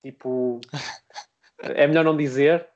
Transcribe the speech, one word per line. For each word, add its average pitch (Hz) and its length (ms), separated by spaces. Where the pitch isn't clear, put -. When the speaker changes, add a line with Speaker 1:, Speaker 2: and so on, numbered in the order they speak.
Speaker 1:
tipo, 127 580
Speaker 2:
<laughs> - 880
Speaker 1:
é - 240
melhor 160 180
não 156 120
dizer, 147 600